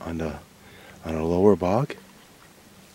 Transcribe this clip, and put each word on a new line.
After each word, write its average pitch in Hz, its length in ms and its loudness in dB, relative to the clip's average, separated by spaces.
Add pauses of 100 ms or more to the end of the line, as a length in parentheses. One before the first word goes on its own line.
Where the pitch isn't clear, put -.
on 82 160 -8
the, 80 160 -6 (720)
on 80 80 -4
a 80 100 -4
lower 90 320 4
bog. 95 380 0 (1000)